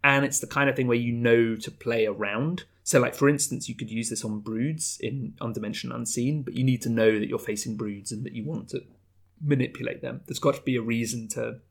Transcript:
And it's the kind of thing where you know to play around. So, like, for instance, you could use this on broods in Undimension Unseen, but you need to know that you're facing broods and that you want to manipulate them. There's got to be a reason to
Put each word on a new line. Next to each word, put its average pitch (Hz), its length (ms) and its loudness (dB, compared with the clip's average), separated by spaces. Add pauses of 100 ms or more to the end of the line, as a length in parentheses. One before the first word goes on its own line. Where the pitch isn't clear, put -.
And 139 200 6
it's 135 140 -2
the - 80 -4
kind 139 220 2
of 135 80 2
thing 131 100 2
where 120 100 4
you 120 160 0
know 117 440 6
to - 140 -8
play 117 360 0
around. 107 580 -2 (200)
So, 131 160 4
like, 123 140 2
for 139 140 4
instance, - 400 0
you 117 60 -6
could 110 160 -10
use 113 200 -4
this 110 140 -6
on 107 160 -4
broods 117 600 -4
in 127 400 -6
Undimension 113 540 -6
Unseen, 127 480 -2
but - 120 -8
you 127 80 0
need 127 200 2
to 117 80 -2
know 110 280 6
that 104 100 -2
you're 113 100 -2
facing 107 380 -6
broods 104 360 -6
and 113 120 -6
that - 80 -8
you 110 120 -8
want - 260 -6
to - 140 -6 (580)
manipulate 135 600 0
them. 131 240 -8
There's - 120 -8
got 147 180 2
to - 60 -14
be 127 140 0
a 113 60 0
reason 117 480 -2
to 117 280 -6 (120)